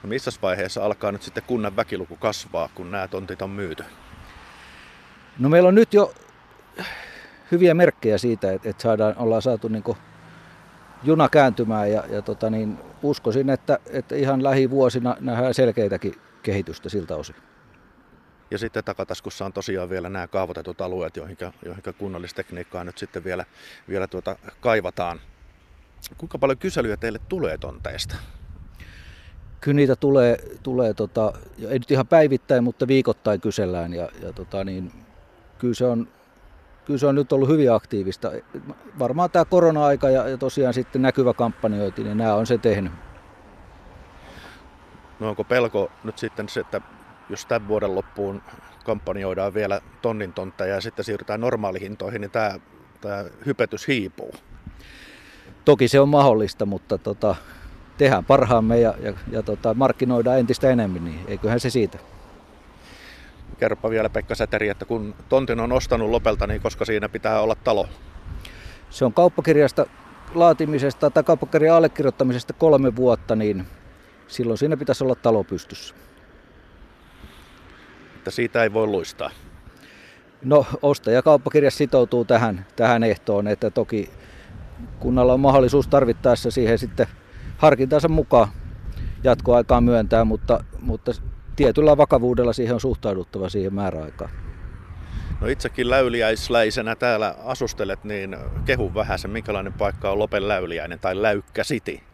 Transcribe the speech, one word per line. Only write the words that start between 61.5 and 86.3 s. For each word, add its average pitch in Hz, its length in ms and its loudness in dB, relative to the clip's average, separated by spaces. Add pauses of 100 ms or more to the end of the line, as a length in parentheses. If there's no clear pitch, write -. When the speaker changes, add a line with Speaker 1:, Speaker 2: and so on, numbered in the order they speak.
Speaker 2:
se 123 100 -2
siitä. 110 280 -2 (1600)
Speaker 1:
Kerropa 113 300 -2
vielä, 110 200 -2
Pekka 110 260 -6
Säteri, 107 340 -2
että 98 160 -8
kun 107 300 -6 (140)
tontin 123 300 0
on 117 120 -2
ostanut 120 380 0
Lopelta, 110 380 0
niin 110 140 -6
koska - 240 -4
siinä 107 240 -2
pitää 110 320 -2
olla 110 140 0
talo? 110 320 0 (1000)
Speaker 2:
Se - 160 0
on 117 80 0
kauppakirjasta 156 720 4 (500)
laatimisesta 151 760 4
tai 151 140 2
kauppakirjan 156 540 4
allekirjoittamisesta 131 760 0
kolme 135 420 4
vuotta, 120 400 2
niin 104 300 -2 (600)
silloin 117 300 -4
siinä 151 200 0
pitäisi 139 260 -2
olla 127 120 2
talo 110 280 2
pystyssä. - 520 -10 (2250)
Speaker 1:
Että - 160 -10
siitä 120 320 0
ei 104 100 0
voi 110 140 0
luistaa? 85 440 -4 (1120)
Speaker 2:
No, 139 220 6 (160)
ostajakauppakirja 143 880 4
sitoutuu 123 540 2
tähän, 110 400 2 (100)
tähän 117 280 4
ehtoon, 104 440 0
että 104 220 -2
toki 107 400 -4 (880)
kunnalla 127 340 4
on 131 60 4
mahdollisuus 135 480 6
tarvittaessa 123 640 2